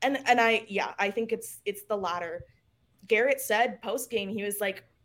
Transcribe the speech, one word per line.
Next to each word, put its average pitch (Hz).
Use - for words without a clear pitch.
and, 269
and 247
I, 226
yeah, 180
I 202
think 226
it's, -
it's 202
the 208
latter. 175
Garrett 254
said 226
post-game, 220
he 202
was 208
like, 196